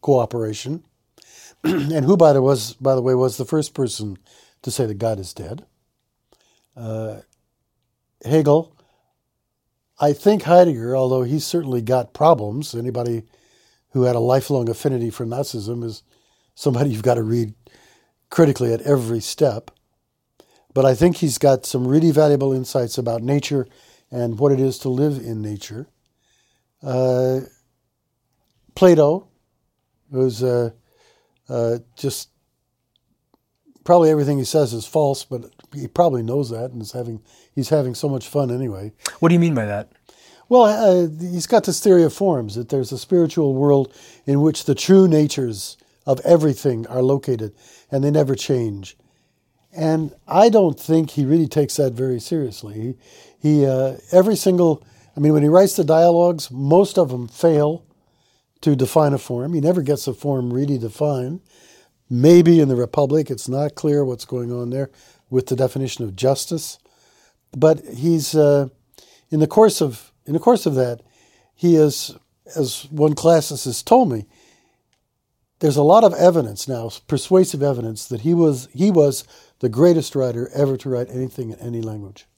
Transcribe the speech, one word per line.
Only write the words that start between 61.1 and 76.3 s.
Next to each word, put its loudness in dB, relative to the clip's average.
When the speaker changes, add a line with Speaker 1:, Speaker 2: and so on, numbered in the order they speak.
Speaker 1:
Maybe 6
in 4
the 0
Republic, -2
it's -10
not -4
clear -2
what's -8
going -8
on -8
there -6
with -2
the -2
definition -4
of -10
justice. -4
But 4
he's, -2
uh, 4
in -2
the 4
course 4
of, -4
in -8
the 0
course 2
of -2
that, -2
he 2
is, 0
as -6
one 2
classicist 0
told 4
me, -6
there's 0
a 2
lot 6
of 4
evidence 2